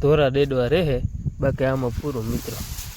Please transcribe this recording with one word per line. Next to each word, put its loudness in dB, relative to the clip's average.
ધોરા 4
ડેડવા 2
રહે, 2
બાકી 0
આમાં 0
પૂરું -4
મિત્રો. -4